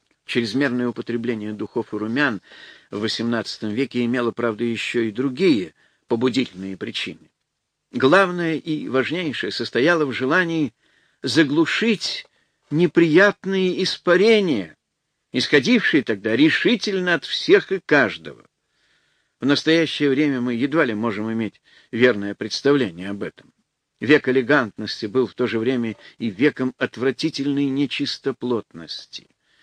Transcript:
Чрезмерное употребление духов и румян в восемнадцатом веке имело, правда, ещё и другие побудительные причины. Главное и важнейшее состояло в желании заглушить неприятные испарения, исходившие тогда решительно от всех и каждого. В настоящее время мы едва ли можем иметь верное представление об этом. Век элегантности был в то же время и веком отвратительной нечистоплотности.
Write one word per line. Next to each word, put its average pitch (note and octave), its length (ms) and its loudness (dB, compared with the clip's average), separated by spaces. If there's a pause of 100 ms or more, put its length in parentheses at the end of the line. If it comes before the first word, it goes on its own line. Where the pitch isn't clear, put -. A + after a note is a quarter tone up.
(240)
Чрезмерное B2 640 -2
употребление A#2 640 -6
духов G#2+ 400 -8
и G#2+ 40 -4
румян A2+ 440 -2 (500)
в G#2 100 -8
восемнадцатом A2+ 680 -4
веке A#2+ 340 -4
имело, A#2+ 260 -2
правда, A2+ 340 -4
ещё A#2 380 -4
и A2+ 80 -2
другие B2+ 640 0 (340)
побудительные A2+ 720 -2
причины. - 520 -12 (640)
Главное E3+ 640 2
и D3+ 320 -6
важнейшее C3 640 -2
состояло D3 540 0
в C3 60 -4
желании D#3+ 600 0 (500)
заглушить D#3 1040 0 (440)
неприятные F3+ 1160 4
испарения, F3+ 920 2 (540)
исходившие D3 720 2
тогда A2 320 -2
решительно F3+ 800 2
от D#3 100 -2
всех - 460 2
и F#3+ 80 -2
каждого. E2 640 0 (920)
В B2+ 80 -4
настоящее D3 600 2
время C#3 320 0
мы B2 140 -2
едва C#3+ 300 0
ли A#2 100 -2
можем G#2+ 380 -4
иметь A2+ 280 -4 (320)
верное G#2 420 2
представление G#2+ 760 -2
об G2+ 120 -8
этом. - 300 -14 (480)
Век C3 280 4
элегантности B2 800 0
был A#2+ 200 0
в - 80 -10
то B2+ 120 -2
же A2 120 -2
время A#2 380 -2 (220)
и A2+ 120 -4
веком B2+ 480 0
отвратительной C#3 880 -2
нечистоплотности. B2 1600 -6 (340)